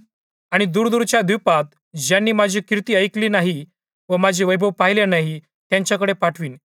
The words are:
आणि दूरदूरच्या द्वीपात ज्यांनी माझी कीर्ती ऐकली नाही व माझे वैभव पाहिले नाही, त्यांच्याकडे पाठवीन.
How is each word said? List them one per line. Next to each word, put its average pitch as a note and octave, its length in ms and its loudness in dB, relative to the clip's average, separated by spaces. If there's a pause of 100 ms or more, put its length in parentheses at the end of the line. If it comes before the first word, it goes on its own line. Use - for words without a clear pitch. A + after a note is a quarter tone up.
(520)
आणि G3 140 2
दूरदूरच्या A3+ 560 0
द्वीपात F3+ 420 0 (340)
ज्यांनी F#3+ 340 0
माझी G#3 300 0
कीर्ती G#3 340 -2
ऐकली G#3 340 0
नाही F3 360 -2 (440)
व F3+ 80 0
माझे F#3+ 260 2
वैभव F#3 260 2
पाहिले G3+ 360 0
नाही, D#3+ 340 -2
त्यांच्याकडे G3 760 -2
पाठवीन. D#3+ 440 -4 (100)